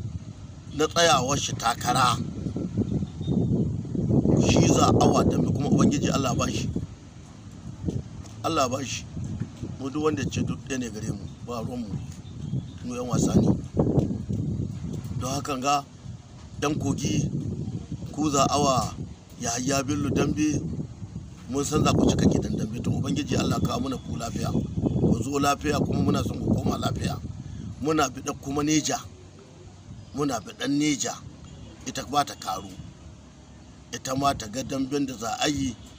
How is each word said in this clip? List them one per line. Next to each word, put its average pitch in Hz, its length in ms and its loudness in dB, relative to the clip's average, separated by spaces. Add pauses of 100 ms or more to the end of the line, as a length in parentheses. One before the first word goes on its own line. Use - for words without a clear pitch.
(760)
na 151 120 2
tsayawar 143 520 4
shi - 140 -2
takara. 123 680 2 (2250)
Shi - 260 8
za 135 220 6 (100)
a - 60 8
wa - 180 6
dambe - 280 4
kuma 139 160 0
Ubangiji - 420 4
Allah 131 240 0
ba 127 160 0
shi. - 180 -2 (1800)
Allah 147 240 2
ba 131 160 -2
shi. - 200 -6 (760)
Mu 135 100 -6
duk 151 160 0
wanda 151 180 2
ya - 60 0
ce - 140 0
duk - 160 -4 (100)
ɗaya 131 100 -2
ne 120 120 -4
gare 107 220 -6
mu, 98 120 -10 (220)
ba 120 160 -4
ruwan 127 180 -6
mu. 104 140 -6 (880)
Mu 247 100 -8
ƴan 247 140 -6
wasa - 280 4
ne. - 120 6 (1700)
Don 127 160 -4
hakan 139 240 -4
ga 143 240 2 (760)
ƴan 151 180 2
Kogi, - 500 0 (840)
ku 151 180 0
za 139 180 6
a 139 100 2
wa 135 360 2 (460)
Yahaya 127 440 0
Bello 139 260 0
dambe, 147 500 2 (880)
mun 139 160 -2
san 147 200 2
za 143 80 6
ku - 160 6
cika - 180 4
gidan - 300 2
dambe. - 240 -4
To - 100 -2
Ubangiji - 460 0
Allah - 240 0
kawo - 200 0
mana 131 160 -4
ku - 200 -10
lafiya. - 360 -4
Ku - 720 0
zo 143 160 -2
lafiya 143 420 2
kuma - 200 0
muna - 240 2
son 1077 160 -6
ku - 140 2
koma - 240 2
lafiya. - 420 -4 (640)
Muna 151 260 2
biɗa 131 320 -6
kuma 143 220 -2
Neja. 147 340 2 (1160)
Muna 131 260 -2
biɗan 120 380 -2
Neja. 143 340 2 (760)
Ita 131 180 -6
ba 143 200 2
ta 104 100 -8
karu. 95 340 -8 (1200)
Ita - 220 -6
ma 139 200 4
ta 113 120 -8
ga 120 160 -4
damben 135 440 -2
da - 80 -6
za 107 260 -4
a 139 80 2
yi 135 260 0 (240)